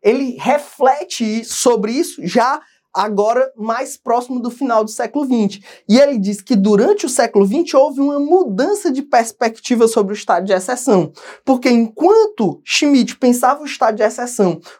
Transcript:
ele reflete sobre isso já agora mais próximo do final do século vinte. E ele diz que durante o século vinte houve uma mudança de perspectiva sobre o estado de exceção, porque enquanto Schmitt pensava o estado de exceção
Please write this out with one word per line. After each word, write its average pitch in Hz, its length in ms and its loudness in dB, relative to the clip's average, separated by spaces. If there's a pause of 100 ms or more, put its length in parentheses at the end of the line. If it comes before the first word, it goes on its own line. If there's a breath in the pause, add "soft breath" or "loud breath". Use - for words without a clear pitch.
ele 247 380 0
reflete 262 1040 -2
sobre 226 480 -2
isso - 340 -6
já 240 320 0 (340 soft breath)
agora 214 640 0
mais 233 400 -6
próximo 247 440 -4
do 233 100 -6
final 233 320 0
do 220 80 -6
século 254 340 -6
vinte. 226 380 0 (260 loud breath)
E 226 120 6
ele 285 180 2
diz 202 220 -4
que - 160 -2
durante 220 500 2
o - 20 -4
século 233 380 2
vinte 294 300 -2
houve 277 240 2
uma 285 180 0
mudança 302 720 0
de 262 100 -4
perspectiva 233 840 0
sobre 208 260 0
o 208 40 -6
estado 180 280 -2
de 196 80 -2
exceção, 190 600 0 (320 loud breath)
porque 254 260 0
enquanto 269 920 2
Schmitt 285 520 0
pensava 254 460 0
o 294 40 -14
estado 220 300 -2
de 208 60 -4
exceção 226 580 -2 (200 loud breath)